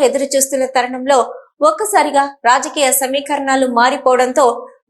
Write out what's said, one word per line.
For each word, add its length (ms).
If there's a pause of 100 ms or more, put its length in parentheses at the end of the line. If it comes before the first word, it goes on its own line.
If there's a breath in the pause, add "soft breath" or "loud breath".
ఎదురు 260
చూస్తున్న 320 (100)
తరుణంలో 420 (520 loud breath)
ఒక్కసారిగా 540 (260)
రాజకీయ 380 (120)
సమీకరణాలు 680 (120)
మారిపోవడంతో 680 (440 loud breath)